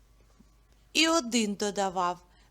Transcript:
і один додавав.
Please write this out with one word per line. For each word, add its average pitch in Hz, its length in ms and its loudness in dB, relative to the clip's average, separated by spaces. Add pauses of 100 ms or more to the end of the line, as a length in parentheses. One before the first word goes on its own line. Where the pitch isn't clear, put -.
(920)
і 311 160 4
один 233 460 0
додавав. 190 680 -2 (300)